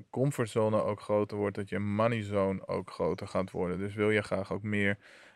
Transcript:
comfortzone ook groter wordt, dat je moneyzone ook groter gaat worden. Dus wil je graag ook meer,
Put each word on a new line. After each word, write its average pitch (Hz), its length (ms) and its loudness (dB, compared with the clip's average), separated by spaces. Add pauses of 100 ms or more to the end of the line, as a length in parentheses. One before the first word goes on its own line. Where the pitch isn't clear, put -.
(100)
comfortzone 113 720 2
ook 104 180 -2
groter 104 360 0
wordt, 101 200 0
dat 98 120 -4
je - 100 -2
moneyzone 101 880 0
ook 95 240 -6
groter 90 380 -2
gaat 95 220 -2
worden. 90 280 -2
Dus 101 160 -6
wil 107 160 4
je 107 120 4
graag 95 300 -4
ook 98 100 -4
meer, 101 360 0 (380)